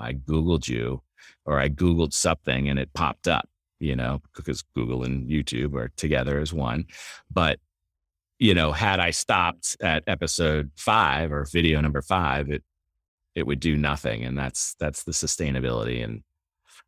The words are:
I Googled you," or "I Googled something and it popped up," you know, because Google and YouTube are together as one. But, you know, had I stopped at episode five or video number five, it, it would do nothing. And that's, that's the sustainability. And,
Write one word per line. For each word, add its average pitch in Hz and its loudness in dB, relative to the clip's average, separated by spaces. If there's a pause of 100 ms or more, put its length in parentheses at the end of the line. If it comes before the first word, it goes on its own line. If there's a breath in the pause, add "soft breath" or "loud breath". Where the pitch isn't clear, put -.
I 57 -8
Googled 78 0
you," 62 -4 (420 loud breath)
or 73 2
"I 69 2
Googled 82 2
something 69 0
and 69 0
it 65 -6
popped 78 -2
up," 80 0 (320)
you 71 -2
know, 62 -2 (160)
because - -8 (100)
Google 62 -4
and 64 -4
YouTube 71 -2
are 60 -6
together 71 0
as 78 -4
one. 71 -2 (440 loud breath)
But, 82 2 (800)
you 104 6
know, 78 4
had 95 2
I 85 2
stopped - 0
at 80 2
episode 78 0
five 82 2
or 73 -2
video 82 4
number 73 0
five, 73 0
it, 73 -4 (720)
it 85 -2
would 67 -2
do 76 2
nothing. 71 -2
And 62 -6
that's, 65 -4
that's 76 -4
the 87 -6
sustainability. 62 -2
And, 55 -10 (640 loud breath)